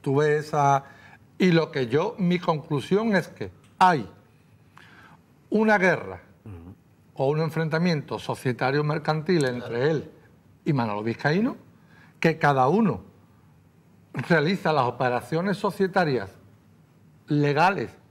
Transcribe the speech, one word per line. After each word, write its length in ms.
Tuve 340
esa... 480
y 140
lo 200
que 140
yo, 320
mi 200
conclusión 760
es 120
que 220
hay 280
una 300
guerra 420
o 120
un 100
enfrentamiento 800
societario 680
mercantil 600
entre 440
él 200
y 80
Manolo 280
Vizcaíno, 540
que 180
cada 300
uno 340
realiza 440
las 120
operaciones 720
societarias 760
legales 600